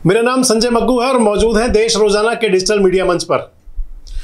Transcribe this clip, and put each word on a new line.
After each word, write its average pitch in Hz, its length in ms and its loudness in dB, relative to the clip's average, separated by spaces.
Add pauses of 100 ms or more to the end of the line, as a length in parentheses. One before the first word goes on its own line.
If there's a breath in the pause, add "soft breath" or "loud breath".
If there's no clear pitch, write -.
मेरा 202 160 4
नाम 254 200 0
संजय 226 280 0
मग्गू 233 300 0
है 247 80 0
और 254 100 0
मौजूद 208 380 2
हैं 226 160 0
देश 220 240 2
रोजाना 208 380 2
के 220 140 -2
डिजिटल 190 320 0
मीडिया 185 240 2
मंच 175 200 -2
पर। 135 140 -2 (840 loud breath)